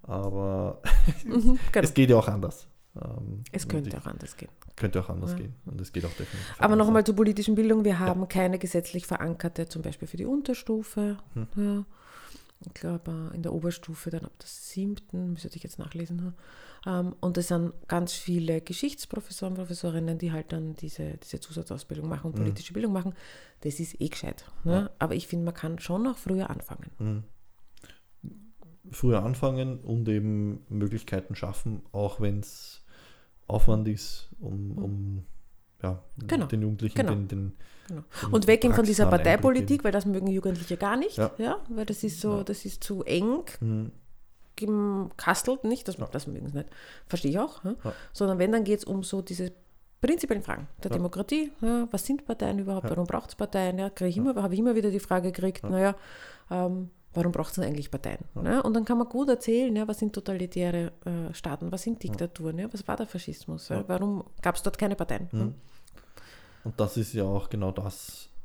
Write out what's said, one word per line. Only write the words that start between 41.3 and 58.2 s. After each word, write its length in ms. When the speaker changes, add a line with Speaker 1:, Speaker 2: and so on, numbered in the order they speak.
Speaker 2:
ja, 300
weil 180
das 180
ist 160
so, 180
Speaker 1:
Ja. 60
Speaker 2:
das 200
ist 180
zu 220
eng 380
Speaker 1:
Mhm. 320
Speaker 2:
gekastelt, 1080
nicht, 240
das, 100
Speaker 1:
Ja. 120
Speaker 2:
das 160
mögen 220
sie 100
nicht, 100
verstehe 260
ich 60
auch, 260
ja? 200
Speaker 1:
Ja. 80
Speaker 2:
Sondern 260
wenn, 140
dann 120
geht's 200
um 200
so 180
diese 300
prinzipiellen 420
Fragen 240
der 80
Speaker 1:
Ja. 60
Speaker 2:
Demokratie, 640
ja, 300
was 160
sind 180
Parteien 340
überhaupt, 260
Speaker 1:
Ja. 60
Speaker 2:
warum 160
braucht's 300
Parteien, 420
ja, 120
krieg 180
ich 80
Speaker 1:
Ja. 140
Speaker 2:
immer, 120
habe 120
ich 60
immer 140
wieder 160
die 100
Frage 320
gekriegt, 320
Speaker 1:
Ja. 60
Speaker 2:
na 100
ja, 160
ähm, 400
warum 200
braucht's 240
denn 80
eigentlich 260
Parteien, 300